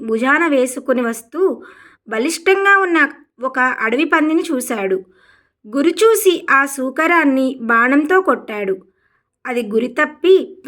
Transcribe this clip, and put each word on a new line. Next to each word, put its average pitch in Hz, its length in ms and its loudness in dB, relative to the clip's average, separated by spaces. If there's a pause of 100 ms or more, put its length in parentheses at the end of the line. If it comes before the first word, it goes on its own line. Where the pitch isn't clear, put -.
భుజాన 262 400 0
వేసుకుని 254 560 0
వస్తూ 240 600 -4 (460)
బలిష్టంగా 339 680 0
ఉన్న 330 300 0 (340)
ఒక 254 160 -6
అడవి 254 460 0
పందిని 320 380 0
చూశాడు. 214 600 -4 (760)
గురిచూసి 349 760 2
ఆ 269 160 2
శూకరాన్ని 269 920 0
బాణంతో 262 600 2
కొట్టాడు. 208 580 -2 (680)
అది 247 160 -4
గురి 220 240 -2
తప్పి 302 800 0